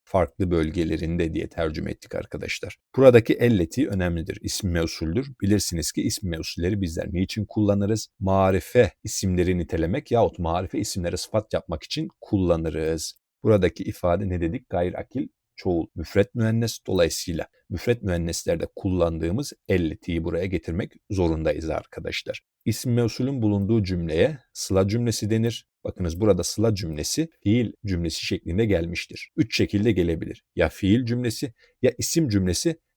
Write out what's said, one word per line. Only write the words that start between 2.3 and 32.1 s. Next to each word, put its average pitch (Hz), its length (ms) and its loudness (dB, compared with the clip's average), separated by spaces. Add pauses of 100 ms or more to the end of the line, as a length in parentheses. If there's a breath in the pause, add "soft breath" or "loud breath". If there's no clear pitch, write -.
Buradaki 120 380 10
elleti 117 540 2
önemlidir. 87 540 -2
İsim - 300 -4
mevsuldür. 82 600 -2 (100)
Bilirsiniz 95 500 0
ki - 100 -4
isim - 280 -2
mevsulleri 85 520 -2
bizler 85 320 -4
niçin 92 320 -2
kullanırız? 101 640 0 (120)
Marife 95 720 4 (120)
isimleri 90 540 0
nitelemek 90 540 -2
yahut 117 280 2
marife 87 400 -2
isimlere 87 380 -4
sıfat - 360 -4
yapmak 82 300 -4
için 156 240 -6 (140)
kullanırız. 80 960 0 (240)
Buradaki 98 400 2
ifade 90 460 -2
ne 87 120 -2
dedik? 82 280 -4
Gayrakil - 580 -4 (280)
çoğul, 85 400 -2
müfret 92 400 0
müennes. 113 520 0
Dolayısıyla 85 600 0 (220)
müfret 117 340 -2
müenneslerde 85 720 -2
kullandığımız 87 760 -2 (140)
elletiyi 82 560 -2
buraya 87 220 -2
getirmek 90 460 -4 (180)
zorundayız 80 600 -2
arkadaşlar. - 720 -8 (240)
İsim 117 280 -2
mevsulün 120 480 -2
bulunduğu 104 420 2
cümleye 90 540 0 (160)
sıla 95 340 0
cümlesi 113 420 -2
denir. 113 380 0 (160)
Bakınız 87 380 -4
burada 95 220 6
sıla 110 320 2
cümlesi 82 540 -4 (140)
fiil 110 280 2 (140)
cümlesi 85 400 -2
şeklinde 98 400 -2
gelmiştir. 85 680 -2
Üç - 220 0
şekilde 104 340 2
gelebilir. 85 520 -2 (120)
Ya 82 140 2
fiil 110 360 2
cümlesi, 120 480 -4 (280 soft breath)
ya 127 160 4
isim 156 320 0